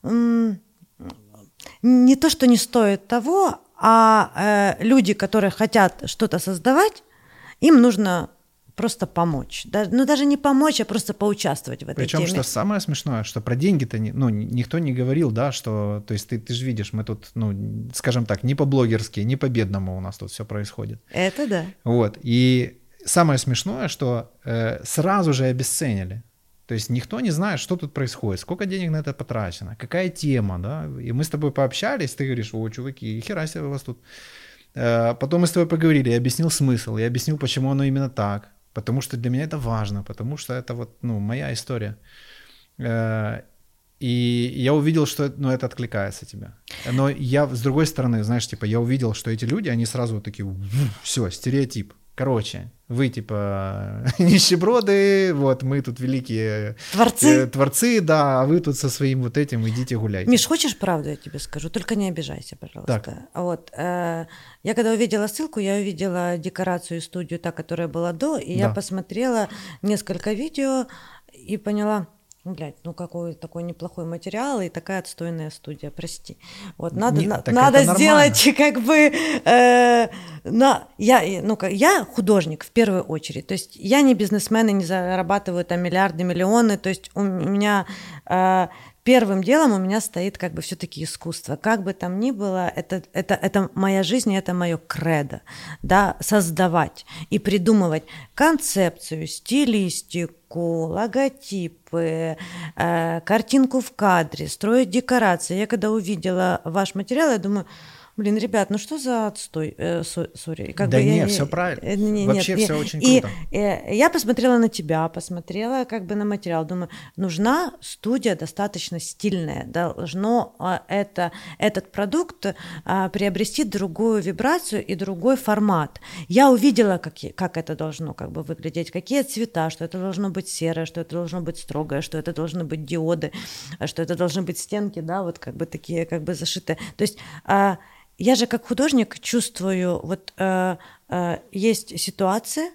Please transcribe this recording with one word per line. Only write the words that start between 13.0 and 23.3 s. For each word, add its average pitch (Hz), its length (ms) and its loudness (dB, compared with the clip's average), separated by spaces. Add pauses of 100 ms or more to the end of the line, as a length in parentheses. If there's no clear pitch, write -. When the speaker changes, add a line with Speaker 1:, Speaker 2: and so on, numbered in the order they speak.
Speaker 2:
что - 160 -6
про 120 140 -2
деньги-то 139 440 0
ни-, 107 160 -4
ну, 131 160 2
ни-, 110 240 -2
никто 123 260 -2
не 147 180 -2
говорил, 135 320 0
да, 127 220 -2
что, 104 540 -4
то 110 80 -4
есть 101 180 -6
ты, 117 60 -4
ты 120 160 -8
ж 123 120 -6
видишь, 107 260 -4
мы 110 120 -4
тут, 107 300 -10
ну, 107 180 -2 (420)
скажем 120 300 0
так, 104 200 -4
не 135 100 0
по-блогерски, 127 680 0
не 131 120 0
по-бедному 98 600 -2
у 92 40 -8
нас 92 180 -10
тут 95 120 -14
все - 140 -12
происходит. 104 540 -10 (160)
Speaker 1:
Это 190 320 -2
да. 180 180 -2 (200)
Speaker 2:
Вот. 117 420 0
И 123 520 2 (280)
самое 156 320 4